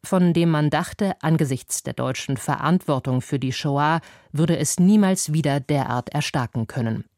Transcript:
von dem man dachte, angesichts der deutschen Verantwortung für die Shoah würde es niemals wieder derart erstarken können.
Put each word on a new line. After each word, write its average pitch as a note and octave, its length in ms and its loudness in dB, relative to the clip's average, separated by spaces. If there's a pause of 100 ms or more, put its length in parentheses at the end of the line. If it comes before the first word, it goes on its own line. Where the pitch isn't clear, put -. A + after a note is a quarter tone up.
von F3+ 300 2
dem E3+ 180 4
man D3+ 200 2
dachte, E3+ 520 -2
angesichts D3+ 600 0
der - 120 -8
deutschen B2+ 420 -4
Verantwortung C#3 840 0
für - 180 -4
die C3 140 -2
Shoah D3 480 0 (320)
würde D#3+ 260 2
es - 200 -2
niemals F#3+ 540 4
wieder C#3+ 280 0
derart B2+ 500 -2
erstarken B2 560 -4
können. A2+ 380 -4 (140)